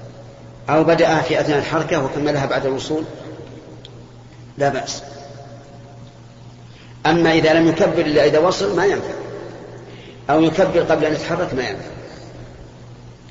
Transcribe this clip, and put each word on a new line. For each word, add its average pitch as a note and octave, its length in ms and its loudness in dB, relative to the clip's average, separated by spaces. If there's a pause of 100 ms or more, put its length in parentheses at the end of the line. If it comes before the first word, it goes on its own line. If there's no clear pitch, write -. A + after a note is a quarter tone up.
(680)
أو D#3 140 4
بدأ D#3+ 380 4
في D3 200 0
أثناء C#3+ 180 0
الحركة D3+ 460 0
وكملها C#3+ 400 -2
بعد C3 200 -2
الوصول C3+ 380 -2 (1500)
لا C#3 120 0
بأس. - 340 -6 (2000)
أما D#3+ 280 4
إذا D#3 200 6
لم E3 140 6
يكبر E3+ 340 2
إلا D3+ 240 4
إذا D3+ 140 4
وصل F#3 360 2
ما E3+ 100 2
ينفع، - 280 0 (1160)
أو D#3 120 4
يكبر E3 380 2
قبل D3+ 260 2
أن D3+ 80 0
يتحرك E3 400 -4
ما B2 160 -2
ينفع. - 220 -10 (1400)